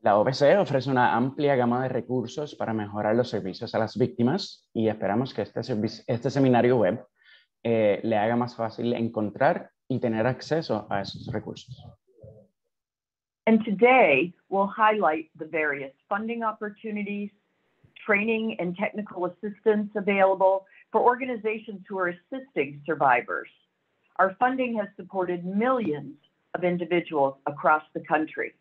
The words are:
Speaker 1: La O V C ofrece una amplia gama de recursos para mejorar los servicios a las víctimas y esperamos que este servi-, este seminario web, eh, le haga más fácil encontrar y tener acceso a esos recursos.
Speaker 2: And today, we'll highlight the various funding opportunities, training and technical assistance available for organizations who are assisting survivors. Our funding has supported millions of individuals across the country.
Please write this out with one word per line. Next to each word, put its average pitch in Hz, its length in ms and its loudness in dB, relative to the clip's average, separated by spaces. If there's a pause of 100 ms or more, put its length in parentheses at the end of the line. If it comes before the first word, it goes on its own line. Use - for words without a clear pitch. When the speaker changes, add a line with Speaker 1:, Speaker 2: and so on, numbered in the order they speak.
Speaker 1:
La 107 160 6
O 107 60 6
V 127 80 2
C 143 240 6
ofrece 139 340 0
una 120 260 4
amplia 139 400 0
gama 123 260 2
de 131 60 -2
recursos 127 640 -4
para 107 180 -6
mejorar 107 440 0
los 120 120 2
servicios 95 460 -6
a 107 40 2
las 110 180 -2
víctimas 127 760 -2
y 110 160 0
esperamos 107 460 -2
que 110 80 -4
este 117 200 -6
servi-, 113 440 -4
este 127 240 -2
seminario 123 460 4
web, 110 280 0 (600)
eh, 113 400 2
le 110 120 0
haga 110 200 2
más 120 180 -2
fácil 117 380 -4
encontrar 113 760 -2 (180)
y 127 100 -2
tener 110 280 0
acceso 127 640 -2
a 101 100 -2
esos - 320 -10
recursos. - 520 -10 (1600)
Speaker 2:
And 220 180 4
today, 185 680 4 (140)
we'll 196 200 0
highlight 196 680 2
the 160 80 -10
various 147 460 -4 (160)
funding 226 340 -6
opportunities, 208 880 -6 (720)
training 220 560 0
and 175 160 -4
technical 202 500 -6
assistance 208 720 -2
available 190 680 2 (260)
for 226 80 2
organizations 220 880 -2
who 196 100 -6
are 180 100 0
assisting 175 760 -8
survivors. 123 640 0 (680)
Our 190 200 2
funding 247 400 0
has 202 180 -4
supported 180 480 -6
millions 190 720 -2 (380)
of 170 100 -6
individuals 170 840 0
across 151 360 2 (120)
the 165 60 -8
country. 156 600 -4